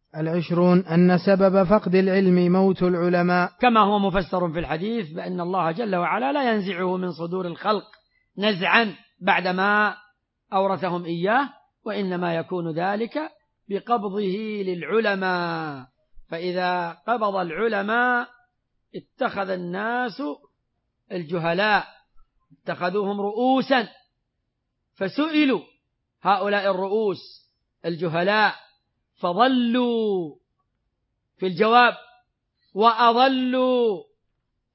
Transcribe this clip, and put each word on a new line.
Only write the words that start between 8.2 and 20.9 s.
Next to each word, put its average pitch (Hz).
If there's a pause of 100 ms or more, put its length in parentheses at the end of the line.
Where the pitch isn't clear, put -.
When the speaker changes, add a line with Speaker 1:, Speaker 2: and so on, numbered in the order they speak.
Speaker 2:
نزعا 196 (260)
بعدما 190 (580)
أورثهم 185
إياه، 190 (360)
وإنما 180
يكون 165
ذلك 202 (500)
بقبضه 208
للعلماء، 175 (400)
فإذا 180
قبض 214
العلماء 220 (680)
اتخذ 196
الناس 196 (920)